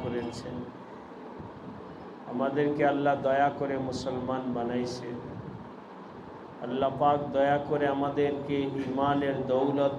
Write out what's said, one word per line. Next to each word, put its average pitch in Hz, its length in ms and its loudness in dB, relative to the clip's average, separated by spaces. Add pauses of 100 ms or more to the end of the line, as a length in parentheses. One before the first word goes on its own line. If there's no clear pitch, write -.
করেছেন। 120 720 -6 (1500)
আমাদেরকে 143 560 2
আল্লাহ 143 300 4
দয়া 135 340 4 (100)
করে 139 180 0
মুসলমান 127 640 -2 (120)
বানাইছেন। 120 640 -2 (1500)
আল্লাহ 131 260 2 (100)
পাক 147 200 6 (140)
দয়া 139 240 6
করে 143 300 2
আমাদেরকে 139 760 2
ঈমানের 135 840 0
দৌলত 139 520 4